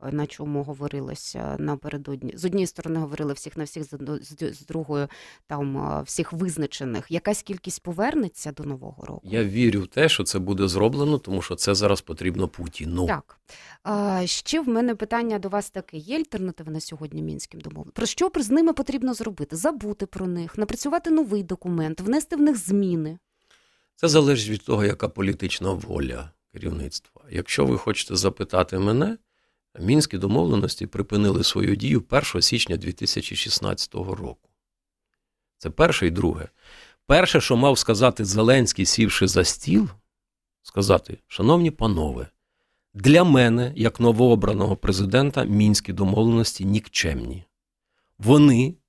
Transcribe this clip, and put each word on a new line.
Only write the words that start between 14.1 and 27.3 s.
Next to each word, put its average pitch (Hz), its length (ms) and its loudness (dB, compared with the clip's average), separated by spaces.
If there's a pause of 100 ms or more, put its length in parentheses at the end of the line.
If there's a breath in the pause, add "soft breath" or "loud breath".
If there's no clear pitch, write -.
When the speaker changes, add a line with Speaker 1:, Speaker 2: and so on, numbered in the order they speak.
Speaker 1:
ще - 340 -4
в 269 80 -4
мене 233 260 0
питання 226 440 -4
до 190 100 -8
вас 202 220 -4
таке. 185 260 -12
Є 190 220 -8
альтернатива 185 540 -8
на 156 80 -6
сьогодні 156 420 -12
мінським 156 380 -10
домовленостям? 156 340 -16
Про 226 120 -4
що 359 300 -2
з 226 140 -2
ними 320 220 4
потрібно 262 420 -4
зробити? 202 420 -8
Забути 208 500 -4
про 190 200 -8
них, 175 320 -8
напрацювати 285 520 -4
новий 226 320 0
документ, 170 580 -4
внести 277 360 -2
в 285 40 2
них 294 160 4
зміни? 180 640 -2 (800)
Speaker 2:
Це 165 120 2
залежить 139 420 4
від 107 140 -4
того, 107 200 2
яка 101 240 0
політична 95 640 -2
воля 73 580 -6 (220)
керівництва. - 760 -10